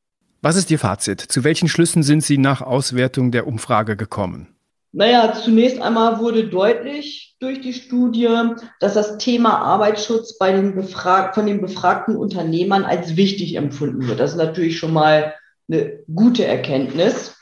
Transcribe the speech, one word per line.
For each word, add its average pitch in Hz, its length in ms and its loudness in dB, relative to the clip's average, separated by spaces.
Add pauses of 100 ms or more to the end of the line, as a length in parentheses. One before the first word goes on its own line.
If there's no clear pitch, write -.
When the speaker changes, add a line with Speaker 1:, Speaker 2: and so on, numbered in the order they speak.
(420)
Speaker 1:
Was 160 140 2
ist 185 140 0
Ihr 156 80 2
Fazit? 98 420 -4
Zu - 240 -2
welchen 160 240 2
Schlüssen 170 340 2
sind 147 200 2
Sie 147 160 0
nach 135 220 2
Auswertung 127 680 0
der 120 160 0
Umfrage 110 500 -2
gekommen? 98 520 -8 (440)
Speaker 2:
Naja, 226 400 4
zunächst 226 480 2
einmal 226 380 0
wurde 220 300 0
deutlich 233 920 -4
durch 262 220 -8
die 254 120 -8
Studie, 240 560 0 (520)
dass 202 140 0
das 214 240 -2
Thema 233 400 2
Arbeitsschutz 214 800 0
bei 190 140 2
den 196 240 2
Befrag-, 190 580 0
von 208 140 0
den 202 140 -2
befragten 185 560 0
Unternehmern 185 680 0
als 165 320 -2
wichtig 190 380 0
empfunden 135 540 -4
wird. 107 100 -2
Das 143 140 0
ist 165 40 -8
natürlich 165 420 -2
schon 160 140 -4
mal 156 420 2 (360)
eine - 300 -2 (120)
gute 214 320 4
Erkenntnis. 139 960 -2